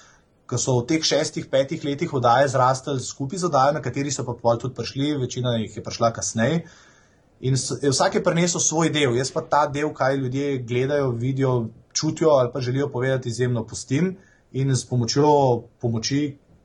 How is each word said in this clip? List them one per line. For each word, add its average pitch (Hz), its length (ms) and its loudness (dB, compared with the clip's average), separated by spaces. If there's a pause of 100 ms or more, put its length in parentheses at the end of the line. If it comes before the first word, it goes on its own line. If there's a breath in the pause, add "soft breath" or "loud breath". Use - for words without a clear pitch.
(500 loud breath)
ki 120 80 -2
so 127 180 0
v 120 100 0
teh 160 160 0
šestih, 151 460 -2
petih 139 340 0
letih 143 300 -4
oddaje 127 360 4
zrastli 131 500 0
skupaj 135 420 -8
z 175 60 0
oddajo, 139 260 4
na 151 100 -4
kateri 135 300 -4
so 123 120 -6
pa 120 120 -6
pol 117 220 2
tudi 127 180 -8
prišli, 135 400 -4
večina 123 400 -2
jih 110 160 -4
je 92 100 -12
prišla 117 300 -2
kasneje. 117 480 -2 (840 soft breath)
In 131 140 0
s-, 127 260 -4
vsak 175 340 2
je 202 60 0
prinesel 170 380 2
svoj 151 300 2
del. 139 260 2
Jaz 131 160 -2
pa - 100 -4
ta 147 240 2
del, 147 260 -2
kaj 135 260 0
ljudje 135 420 -2
gledajo, 131 520 0
vidijo, 131 420 0 (360)
čutijo 160 420 0
ali 127 200 4
pa 143 80 -6
želijo 131 280 -2
povedati, 131 420 -2
izjemno 120 340 -2
pustim. 160 540 -2 (360 soft breath)
In 135 160 0
s 123 140 0
pomočjo 127 480 2 (460)
pomoči, 135 600 -2 (280)